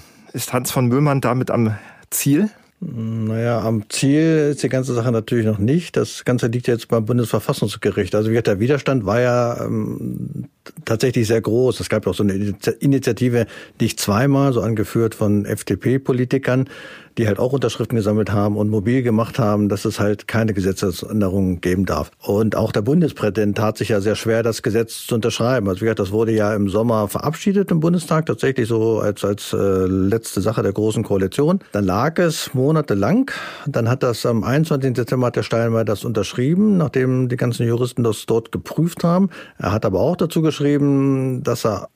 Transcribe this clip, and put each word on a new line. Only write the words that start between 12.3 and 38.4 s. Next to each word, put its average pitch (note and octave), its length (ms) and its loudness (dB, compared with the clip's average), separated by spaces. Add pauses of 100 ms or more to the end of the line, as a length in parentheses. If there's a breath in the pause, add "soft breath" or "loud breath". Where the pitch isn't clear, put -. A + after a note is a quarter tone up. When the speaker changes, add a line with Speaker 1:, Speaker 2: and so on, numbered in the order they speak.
Speaker 2:
Initi-, G2+ 460 -4
Initiative, B2 640 2 (340 loud breath)
nicht A#2 200 -2
zweimal, C3+ 520 2
so A#2 100 0
angeführt A2 520 0
von G#2 300 2
F-D-P-Politikern, B2+ 1200 0 (500 loud breath)
die A#2 80 2
halt G2+ 120 0
auch B2 140 0
Unterschriften B2 440 -2
gesammelt G#2+ 360 0
haben G#2 240 0
und G#2+ 140 0
mobil A2+ 320 0
gemacht A2+ 360 0
haben, G#2 300 2
dass G2 160 -2
es G#2+ 160 -2
halt G#2 280 -2
keine A2 260 0
Gesetzesänderungen F#2+ 1080 -2
geben F2+ 240 0
darf. D2+ 260 -4 (100)
Und G#2 360 0
auch - 160 0
der - 100 0
Bundespräsident G#2+ 760 0
tat A2 180 0
sich - 140 -4
ja G#2+ 100 0
sehr G#2 140 0
schwer, A2+ 280 0
das A2+ 200 -2
Gesetz A2+ 440 -2
zu A#2+ 100 -2
unterschreiben. A#2 520 0
Also F#2 120 -2
wie A2 60 -2
gesagt, A2 120 0
das F#2+ 140 -2
wurde A2 200 2
ja G#2+ 220 2
im G2+ 140 0
Sommer G#2+ 400 0
verabschiedet F#3+ 600 -2
im E3+ 100 2
Bundestag, D#3+ 460 0
tatsächlich B2 420 0
so A2 320 2
als, G2+ 240 -2
als, G2+ 280 -4
äh, - 40 -2
letzte F#2+ 840 0
Sache A2 220 0
der G#2 100 0
Großen G#2+ 300 0
Koalition. G#2+ 560 0 (140)
Dann G#2 120 0
lag A2 340 0
es E3+ 360 0
monatelang. C#3+ 760 2 (360 loud breath)
Dann A#2+ 240 0
hat B2 140 0
das A#2+ 200 0
am A#2 200 0
einundzwanzigsten C3+ 500 0
Dezember B2 320 0
hat A#2+ 100 -2
der A#2+ 60 0
Steinmeier A2+ 420 0
das G#2+ 200 -2
unterschrieben, D3 720 2
nachdem B2+ 500 0
die B2 80 -4
ganzen B2 300 0
Juristen A#2+ 380 0
das A2 220 -2
dort A2+ 260 0